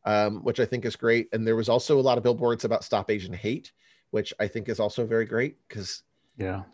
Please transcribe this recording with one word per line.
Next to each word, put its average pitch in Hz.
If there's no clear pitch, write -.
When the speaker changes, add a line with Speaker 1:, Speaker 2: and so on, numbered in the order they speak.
Speaker 1:
um, 104
which 117
I 120
think 117
is 113
great. 117
And 113
there 113
was 110
also 127
a -
lot 127
of 107
billboards 120
about 110
Stop 101
Asian 92
Hate, 107
which 107
I 107
think 110
is 107
also 110
very 113
great 117
'cause -
Speaker 2:
Yeah. 98